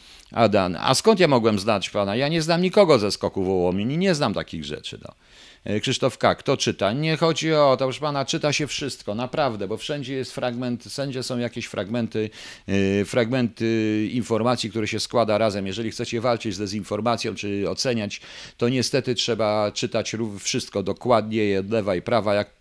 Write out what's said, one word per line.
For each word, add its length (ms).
Adan, 480
a 140
skąd 260
ja 80
mogłem 300
znać 320
pana? 260
Ja 120
nie 140
znam 200
nikogo 360
ze 140
Skoku 320
Wołomin 460
i 80
nie 160
znam 200
takich 300
rzeczy, 380
no. 120
E, 160
Krzysztof 380
K, 160
kto 220
czyta? 360
Nie 240
chodzi 360
o 260
to, 60
proszę 160
pana, 240
czyta 280
się 140
wszystko, 480
naprawdę, 540
bo 80
wszędzie 380
jest 180
fragment, 520
wszędzie 380
są 160
jakieś 280
fragmenty, 640
e, 360
fragmenty 1080
informacji, 580
które 180
się 120
składa 380
razem. 280
Jeżeli 240
chcecie 300
walczyć 340
z 40
dezinformacją 760
czy 360
oceniać, 500
to 120
niestety 460
trzeba 580
czytać 400
rów-, 300
wszystko 400
dokładnie, 800
od 100
lewa 240
i 80
prawa. 320
Jak, 140
e, 120